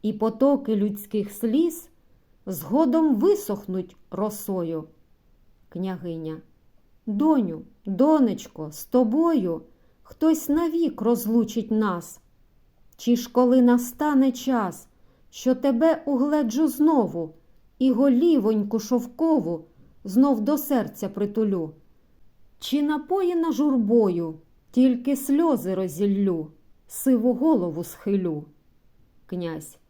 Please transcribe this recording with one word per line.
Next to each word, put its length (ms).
І 120
потоки 600
людських 560
сліз 580
згодом 720
висохнуть 800
росою. 720
Княгиня. 720
Доню, 560
донечко, 840
з 140
тобою 760
хтось 460
навік 520
розлучить 680
нас. 480
Чи 180
ж 160
коли 300
настане 720
час, 560
що 260
тебе 500
угледжу 600
знову 680
і 120
голівоньку 880
шовкову 840
знов 380
до 160
серця 520
притулю? 640
Чи 240
напоєна 680
журбою, 840
тільки 440
сльози 600
розіллю, 720
сиву 460
голову 500
схилю? 600
Князь. 520